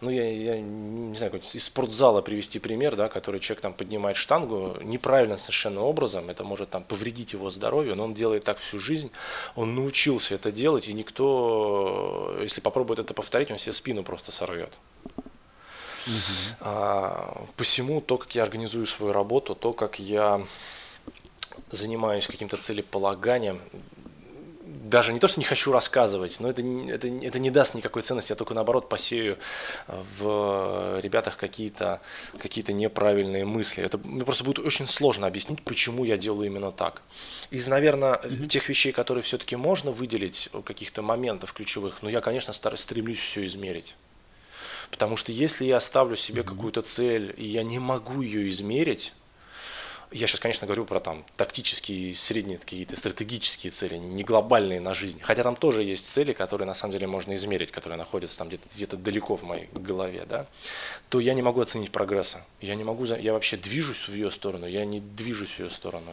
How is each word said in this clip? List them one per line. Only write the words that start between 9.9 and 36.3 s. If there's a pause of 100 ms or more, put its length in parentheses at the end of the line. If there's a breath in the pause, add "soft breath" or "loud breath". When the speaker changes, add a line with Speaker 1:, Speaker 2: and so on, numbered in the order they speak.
Speaker 1:
это
делать,
и
никто,
если
попробует
это
повторить,
он
себе
спину
просто
сорвёт. (1400 loud breath)
Speaker 2:
Мгм.
Speaker 1:
А, (120)
посему
то,
как
я
организую
свою
работу,
то,
как
я (1300 loud breath)
занимаюсь
каким-то
целеполаганием, (1200)
даже
не
то,
что
не
хочу
рассказывать,
но
это
не,
это,
это
не
даст
никакой
ценности,
я
только,
наоборот,
посею (800 loud breath)
в
ребятах
какие-то, (380 loud breath)
какие-то
неправильные
мысли.
Это
мне
просто
будет
очень
сложно
объяснить,
почему
я
делаю